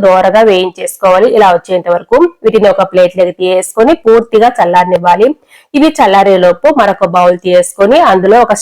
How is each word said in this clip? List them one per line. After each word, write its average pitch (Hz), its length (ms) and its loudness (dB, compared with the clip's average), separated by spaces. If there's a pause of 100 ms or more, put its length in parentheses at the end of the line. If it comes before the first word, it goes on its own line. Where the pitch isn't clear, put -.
దోరగా 185 440 2
వేయించేసుకోవాలి. 185 800 -2 (100)
ఇలా 208 180 2
వచ్చేంత 175 400 -6
వరకు 175 220 -2 (260)
వీటిని 214 280 0
ఒక 190 200 -2
ప్లేట్లోకి 180 500 0
తీసేసుకొని 185 520 -2 (120)
పూర్తిగా 226 520 0
చల్లారనివ్వాలి. 180 720 0 (500)
ఇవి 302 120 2 (100)
చల్లారే 196 340 2 (120)
లోపు 180 340 0
మరొక 196 380 -2
బౌల్ 180 280 2
తీసుకొని 196 540 0 (140)
అందులో 190 340 2
ఒక 208 140 -4